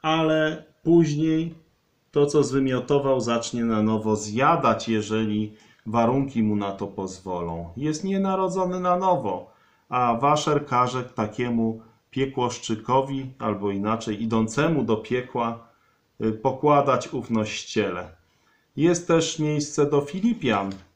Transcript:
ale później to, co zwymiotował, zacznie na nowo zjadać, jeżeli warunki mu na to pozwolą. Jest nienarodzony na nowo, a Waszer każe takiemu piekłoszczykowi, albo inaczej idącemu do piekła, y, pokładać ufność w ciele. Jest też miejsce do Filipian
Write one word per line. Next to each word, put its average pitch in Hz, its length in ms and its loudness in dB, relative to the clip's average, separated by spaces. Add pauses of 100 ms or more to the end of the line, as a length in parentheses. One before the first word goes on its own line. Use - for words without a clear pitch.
ale 156 600 2 (200)
później 160 720 2 (560)
to, 143 140 4
co 147 180 2
zwymiotował, 135 760 2
zacznie 117 440 -2
na 110 180 2
nowo 107 320 2
zjadać, 120 760 0
jeżeli 107 640 0 (320)
warunki 117 580 0
mu 107 120 2
na 101 160 -2
to 98 160 -6
pozwolą. 87 880 -8
Jest 151 260 -4
nienarodzony 190 760 0
na 180 180 2
nowo, 135 540 0 (380)
a 123 260 2
Waszer 143 500 2
każe 123 380 0
takiemu 113 760 -2 (300)
piekłoszczykowi, 131 1300 -2
albo 101 320 -2
inaczej 107 520 -2
idącemu 117 600 0
do 110 140 0
piekła, 120 680 -4 (540)
y, 110 100 0
pokładać 135 840 2
ufność 113 500 -4
w - 20 -14
ciele. 90 420 -2 (680)
Jest 170 320 2
też 165 320 2
miejsce 151 500 0
do 143 120 2
Filipian 127 680 -2 (260)